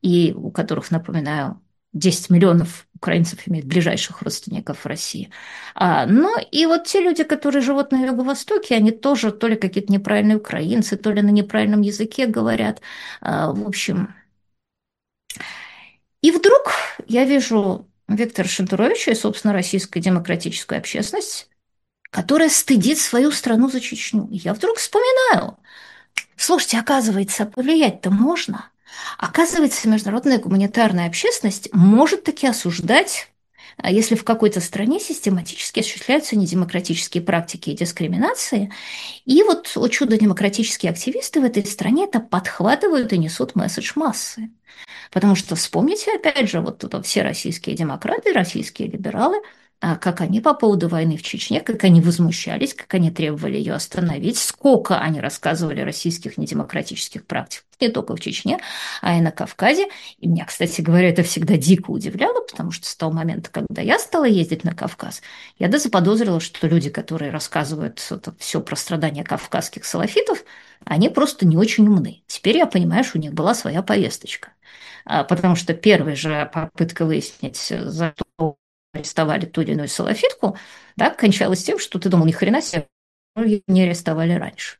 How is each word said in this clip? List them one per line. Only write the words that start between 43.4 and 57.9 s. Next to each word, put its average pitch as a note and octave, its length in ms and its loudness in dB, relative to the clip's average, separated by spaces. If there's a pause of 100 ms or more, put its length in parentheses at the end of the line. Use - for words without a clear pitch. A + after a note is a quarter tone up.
месседж - 400 -2
массы. A3+ 540 -4 (640)
Потому G3 240 4
что - 200 -4
вспомните, F4 600 0
опять C#4+ 340 0
же, E3 120 -2
вот - 240 -8
это - 160 -6
все - 220 -2
российские - 520 -6
демократы, E3+ 580 -2
российские A3 560 -2
либералы, D4+ 520 -2 (400)
а, E3+ 160 -2
как F3 240 -4
они F#3 200 0
по D4+ 120 2
поводу G3 340 2
войны E3 300 0
в - 40 -10
Чечне, - 380 -6
как - 240 -6
они E3+ 180 10
возмущались, E3+ 720 0
как - 200 -12
они E3+ 180 2
требовали D3+ 460 -4
её D3 180 -4
остановить, E3+ 600 -4
сколько - 600 2
они D#3 200 -2
рассказывали D#3 600 -4
о C3+ 40 -4
российских - 520 -6
недемократических - 880 -8
практиках, - 400 -8 (160)
не A#3+ 80 2
только - 260 -6